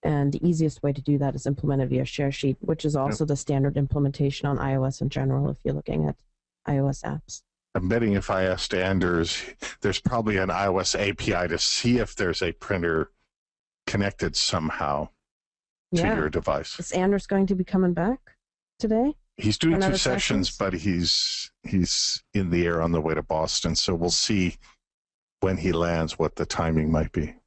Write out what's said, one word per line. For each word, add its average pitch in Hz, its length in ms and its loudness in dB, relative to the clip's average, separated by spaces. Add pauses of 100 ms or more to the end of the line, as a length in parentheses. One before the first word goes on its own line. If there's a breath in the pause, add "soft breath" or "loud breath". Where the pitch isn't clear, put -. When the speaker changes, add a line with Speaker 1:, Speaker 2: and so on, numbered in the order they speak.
Speaker 1:
And 143 280 2
the 165 160 2
easiest 160 360 2
way 143 80 2
to 131 100 -6
do 143 160 2
that 139 160 0
is 139 100 -8
implement 139 380 0
it 127 60 0
via 131 160 2
share 139 260 -2
sheet, 139 300 0
which - 240 -2
is 151 100 0
Speaker 2:
Yep. 135 80 2
Speaker 1:
also 139 220 0
the 147 100 0
standard 139 420 0
implementation 143 720 0
on 139 140 0
I 135 160 0
O 131 80 2
S 135 160 -2
in 135 80 -2
general 135 420 0
if 139 140 -4
you're 143 100 0
looking 151 320 -2
at 143 80 -2 (520)
I 143 120 0
O 139 80 2
S 139 160 -4
apps. - 400 -10 (320)
Speaker 2:
I'm 92 140 -2
betting 113 260 2
if 98 160 0
I 95 140 2
asked 92 300 0
Anders, 90 680 2 (400 loud breath)
there's 98 180 0
probably 110 380 0
an 95 120 0
I 95 160 0
O 95 120 2
S 90 160 0
A 101 180 0
P 98 220 -2
I 90 120 0
to 85 120 -2
see - 400 2
if - 180 -2
there's 90 260 -2
a 85 100 -2
printer 85 580 -2 (760)
connected 101 500 -2
somehow 76 720 -2 (840)
to 170 80 2
Speaker 1:
Yeah. 214 140 2
Speaker 2:
your 151 120 0
device. 73 500 -2
Speaker 1:
Is - 140 -10
Anders 190 340 2
going 196 200 2
to 196 80 2
be 185 100 0
coming 185 280 2
back 180 440 -4 (420)
today? 226 380 2 (200)
Speaker 2:
He's 107 220 -2
doing 165 160 4
Speaker 1:
Another 190 180 2
Speaker 2:
two 190 60 0
sessions, 104 500 0
Speaker 1:
sessions? - 100 -10
Speaker 2:
but 95 160 0
he's, 85 760 -2 (120)
he's - 600 0 (120)
in 92 160 0
the 87 160 2
air 85 160 2
on 82 100 2
the 82 80 2
way 78 140 0
to 76 80 -2
Boston, 80 520 -2
so 90 200 0
we'll 87 160 0
see 92 460 0 (840 soft breath)
when 92 160 2
he 85 160 0
lands 82 460 0
what 78 180 0
the 78 100 -2
timing 80 460 0
might 78 180 2
be. 73 240 -4 (120)